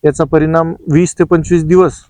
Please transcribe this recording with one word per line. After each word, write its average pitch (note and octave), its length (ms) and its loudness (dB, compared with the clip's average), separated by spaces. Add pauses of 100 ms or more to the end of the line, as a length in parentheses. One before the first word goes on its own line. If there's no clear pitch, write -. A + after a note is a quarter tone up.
याचा D3+ 200 0
परिणाम D#3+ 500 0 (180)
वीस E3+ 260 0
ते F3+ 60 2
पंचवीस E3 400 0
दिवस F3 280 2 (180)